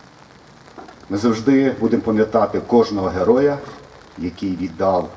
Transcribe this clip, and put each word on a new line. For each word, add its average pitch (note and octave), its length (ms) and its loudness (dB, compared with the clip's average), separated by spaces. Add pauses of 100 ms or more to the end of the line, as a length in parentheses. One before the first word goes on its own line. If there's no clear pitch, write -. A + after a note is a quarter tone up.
(1120)
Ми G2 60 -6
завжди A#2+ 640 2
будемо A2+ 220 0
пам'ятати G#2+ 580 0
кожного G#2 480 0
героя, B2+ 500 2 (600)
який F2 380 -6
віддав F#2 600 -2